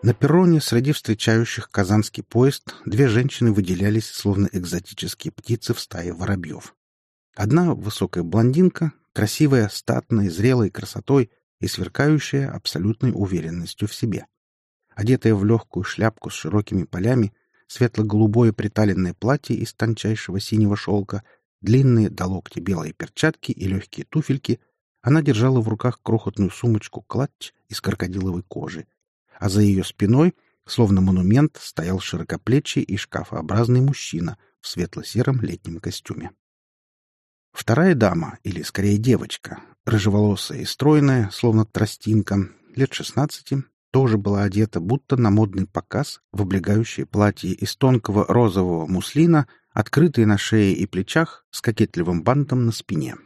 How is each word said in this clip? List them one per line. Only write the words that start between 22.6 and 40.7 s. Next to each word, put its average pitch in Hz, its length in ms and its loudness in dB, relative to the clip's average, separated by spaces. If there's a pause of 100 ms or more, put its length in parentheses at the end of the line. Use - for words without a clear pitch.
перчатки - 580 -4
и 92 160 -6
легкие 95 420 -6
туфельки, 135 500 -4 (440)
она 147 180 4
держала 127 400 2
в 110 60 -2
руках 110 340 -4
крохотную 104 480 -2
сумочку-клатч - 1040 -4 (160)
из 107 120 -12
крокодиловой 92 600 -4
кожи, - 460 -12 (520)
а 113 100 -2
за 101 120 2
ее 98 220 4
спиной, 131 520 2 (320)
словно 101 340 2
монумент, 95 580 2
стоял 90 400 -6
широкоплечий - 840 -4
и - 120 -6
шкафообразный 117 840 -2
мужчина 143 560 -2 (220)
в - 80 -18
светло-сером 110 720 -4
летнем - 380 -8
костюме. - 500 -12 (1200)
Вторая 160 440 2
дама, 87 480 0
или 85 180 -8
скорее 101 380 0
девочка, - 600 -2 (240)
рыжеволосая 104 760 0
и 92 60 -10
стройная, 139 680 2